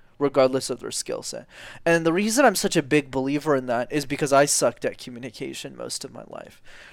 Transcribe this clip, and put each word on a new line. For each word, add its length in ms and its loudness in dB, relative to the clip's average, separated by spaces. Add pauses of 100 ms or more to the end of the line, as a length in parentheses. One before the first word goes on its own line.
(180)
regardless 500 2
of 120 -6
their 100 -10
skill 320 -8
set. 240 -12 (380)
And 200 4
the 80 4
reason 320 2
I'm 100 6
such 220 0
a 60 4
big 280 0
believer 460 0
in 100 0
that 240 -2
is 140 -2
because 300 -2
I 100 8
sucked 400 0
at 140 -6
communication 760 -12
most 300 -10
of 80 -16
my 160 -16
life, 340 -18 (300)